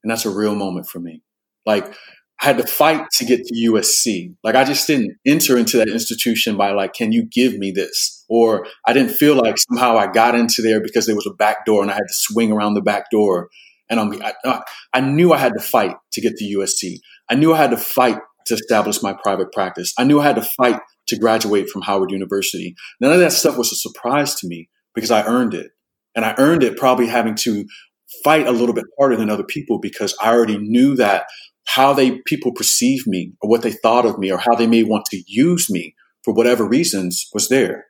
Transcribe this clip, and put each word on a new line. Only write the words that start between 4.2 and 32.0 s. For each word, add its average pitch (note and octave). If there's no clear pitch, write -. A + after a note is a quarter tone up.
Like, A2
I C#3+
just C#3
didn't B2
enter C#3
into A#2+
that A2
institution A2+
by, G2+
like, G2
"Can A2
you A2+
give A#2+
me G2
this?" -
Or A2+
I B2
didn't C3
feel D3
like A2+
somehow A#2+
I G2+
got A#2
into A#2
there A2
because -
there A2
was G2+
a F#2+
back G#2+
door G#2+
and G2
I -
had G2+
to -
swing A2
around G#2
the G2+
back G2+
door. F#2+
And A2+
I'm, G#2
I, A2
I, B2+
I C3
knew D3+
I C#3+
had B2
to G2+
fight G#2
to -
get A2+
to G#2+
U G2
S F#2
C. F#2
I A#2+
knew D#3+
I -
had C#3+
to A#2
fight A#2+
to A#2
establish G#2
my G2
private F#2+
practice. F#2+
I B2
knew D3
I D3
had C#3+
to A2
fight B2
to A#2
graduate G#2
from G2
Howard G2
University. F#2
None C3+
of F3+
that E3
stuff C#3+
was A#2+
a -
surprise -
to F#2
me E2+
because A2+
I G#2+
earned A#2
it. -
And A2+
I A2
earned D3
it G#2+
probably B2+
having A2+
to G#2
fight D3+
a B2
little A#2
bit A2
harder C3+
than A2
other G2+
people C3
because G2+
I A2
already A2
knew A#2+
that G2+
how C3+
they, C3